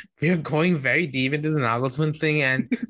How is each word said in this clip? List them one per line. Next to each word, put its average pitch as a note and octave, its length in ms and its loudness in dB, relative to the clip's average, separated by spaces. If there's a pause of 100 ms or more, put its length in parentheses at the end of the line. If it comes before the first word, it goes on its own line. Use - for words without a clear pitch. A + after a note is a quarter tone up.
(220)
we're E3+ 160 2
going D#3 400 0
very C3 280 0
deep C3 280 -2
into D3+ 160 -2
the D3+ 100 0
Nagelsmann C3 580 0
thing, D3+ 240 0
and C3 240 0 (220)